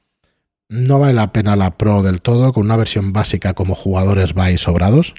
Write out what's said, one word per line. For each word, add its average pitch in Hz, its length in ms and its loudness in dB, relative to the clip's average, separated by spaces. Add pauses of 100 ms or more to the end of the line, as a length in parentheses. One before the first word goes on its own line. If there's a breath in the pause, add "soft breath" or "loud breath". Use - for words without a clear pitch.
(680)
no 127 300 0
vale 139 140 4
la 107 200 0
pena 104 220 0
la 95 240 0
pro 104 240 2
del 92 180 0
todo. 123 320 2
Con 107 120 0
una 113 120 0
versión 101 360 -2
básica 98 420 -2
como 92 220 -4
jugadores 95 580 -2
vais 90 260 0
sobrados. 95 580 0